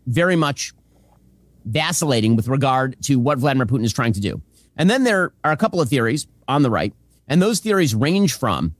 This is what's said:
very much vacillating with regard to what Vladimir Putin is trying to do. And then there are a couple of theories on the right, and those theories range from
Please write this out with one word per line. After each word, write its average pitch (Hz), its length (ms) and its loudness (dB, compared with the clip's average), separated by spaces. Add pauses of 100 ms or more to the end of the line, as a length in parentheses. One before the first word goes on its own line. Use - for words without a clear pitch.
very 170 260 2
much 147 400 -2 (920)
vacillating 131 680 0
with 113 140 0
regard 131 540 0
to 135 180 0
what 135 180 0
Vladimir 131 280 0
Putin 117 180 -2
is 107 80 -2
trying 117 220 0
to 98 60 -6
do. 101 220 -6 (340)
And 175 140 2
then 262 140 2
there 196 280 0 (120)
are 151 80 2
a 147 40 0
couple 196 240 -2
of 131 80 0
theories 123 380 0 (220)
on 143 140 2
the 127 80 4
right, 95 220 -2 (360)
and 156 120 2
those 208 200 0
theories 185 340 0
range 160 400 0
from 82 460 -4